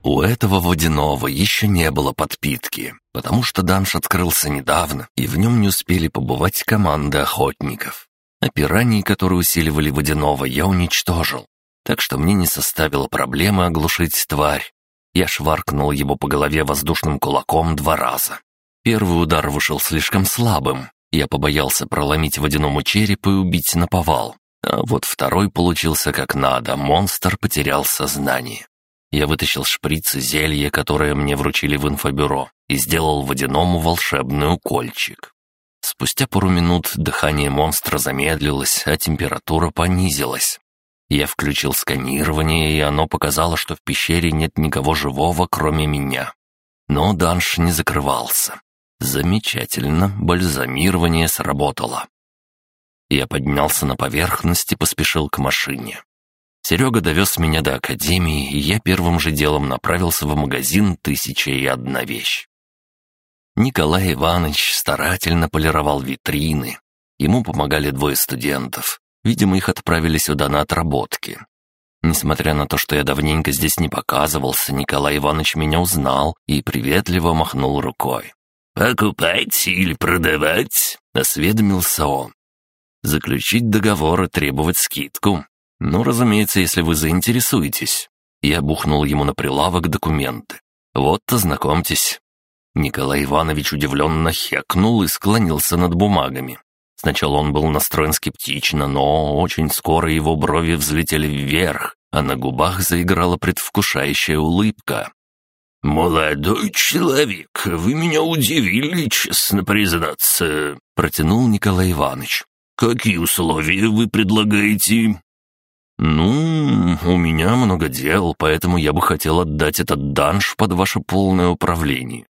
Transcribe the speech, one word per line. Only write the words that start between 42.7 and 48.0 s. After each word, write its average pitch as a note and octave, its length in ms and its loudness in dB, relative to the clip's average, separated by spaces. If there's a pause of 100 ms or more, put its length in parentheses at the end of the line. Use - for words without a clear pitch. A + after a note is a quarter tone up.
и D2+ 100 2
оно D2 260 0
показало, D2+ 500 -2
что - 180 -6
в - 80 -20
пещере E2 480 0
нет D#2 280 -2
никого D2+ 340 0
живого, D#2 560 0
кроме D2+ 380 0
меня. C2+ 460 -4 (540)
Но D#2 260 2
данж F2 440 0
не E2+ 140 4
закрывался. C#2 880 -2 (380)